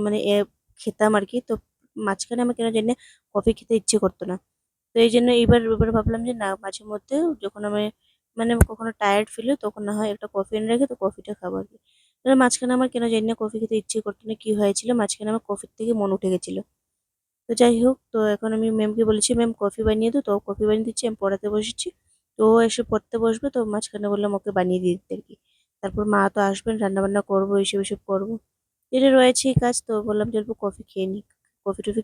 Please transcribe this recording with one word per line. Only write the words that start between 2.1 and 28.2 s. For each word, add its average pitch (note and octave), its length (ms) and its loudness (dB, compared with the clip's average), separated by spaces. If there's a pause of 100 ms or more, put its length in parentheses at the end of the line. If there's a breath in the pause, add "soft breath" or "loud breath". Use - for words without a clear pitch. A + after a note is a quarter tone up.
আমার A#3+ 140 0
কেন A3+ 140 -2
জানি A3 180 0
না A#3+ 80 0 (400 soft breath)
কফি G#3 180 0
খেতে - 220 -4
ইচ্ছে G#3+ 240 0
করতো - 260 -2
না। F#3 100 -6 (600)
তো - 40 0
এই A#3 100 6
জন্য A#3+ 240 4
এইবার, A#3+ 300 6
এবার A3+ 280 0
ভাবলাম A3+ 340 0
যে B3 80 -4
না, A3 140 -6 (140)
মাঝে G3 240 -12
মধ্যে G#3+ 300 -8 (260)
যখন G#3 240 -10
আমি G#3 180 -2 (540)
মানে A3+ 140 0 (140)
কখনো A3+ 280 -10
টায়ার্ড G#3 360 2
ফিল A3+ 180 -10
হয় C#4+ 140 0
তখন G#3 220 -8
না G#3 100 -4
হয় G#3+ 180 -2
একটা G#3 160 -10
কফি G3 280 -6
এনে A3 140 -4
রাখি, A#3+ 180 2
তো B3 80 -8
কফিটা F#3+ 380 -6
খাবো F#3+ 240 -8
আর G3 80 -8
কি। A3 120 -20 (340)
তাহলে C4 240 2
মাঝখানে B3 380 2
আমার B3+ 160 2
কেন A#3+ 200 -4
জানি A3 180 0
না A3+ 80 -2
কফি A3 240 -6
খেতে A3 180 -2
ইচ্ছে G#3+ 240 -4
করতো - 240 -8
না, A3 100 -6
কী - 180 -8
হয়েছিল, G#3 400 0
মাঝখানে G#3+ 360 -2
আমার A3 160 -2
কফির - 280 -8
থেকে A3+ 200 -2
মন G3+ 180 0
উঠে F#3+ 180 0
গেছিলো। F#3 320 -4 (880)
তো - 60 0
যাই A#3+ 240 6
হোক, B3+ 160 4 (140)
তো A3+ 180 -2
এখন G#3 260 -2
আমি A3 180 0
ম্যামকে G#3+ 340 0
বলেছি, G#3+ 280 2
"ম্যাম, A#3 200 0
কফি G3+ 300 -4
বানিয়ে A3 280 2
দাও।" C#4+ 100 0
তো G#3+ 180 -2
কফি G3+ 260 -6
বানিয়ে A3 200 2
দিচ্ছি, A3+ 200 -8
আমি A3 140 -4
পড়াতে G3 300 -2
বসেছি। G#3+ 380 -4 (520)
তো - 60 2
ও A3 160 8
এসে A3+ 220 0
পড়তে - 340 -4
বসবে, A3+ 320 0
তো B3+ 160 -4
মাঝখানে G#3 440 -6
বললাম G3+ 240 -2
ওকে G3 180 -6
বানিয়ে F#3 280 0
দিয়ে F3+ 160 0
দিতে - 180 -12
আর G3+ 80 -8
কি। - 140 -20 (480)
তারপর G3+ 220 -4
মা G#3 240 2
তো G#3 120 -4
আসবেন, G3 360 0
রান্নাবান্না G3 440 0
করবো, G3 360 0
এইসব, G3 220 0
এইসব G3 260 -6
করবো, G3 280 -4 (600)